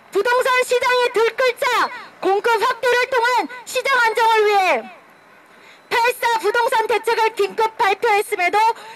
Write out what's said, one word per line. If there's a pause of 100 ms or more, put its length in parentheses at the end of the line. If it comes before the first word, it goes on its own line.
(120)
부동산
시장이
들끓자 (300)
공급
확대를
통한 (180)
시장
안정을
위해 (1000)
팔사
부동산
대책을
긴급
발표했음에도 (380)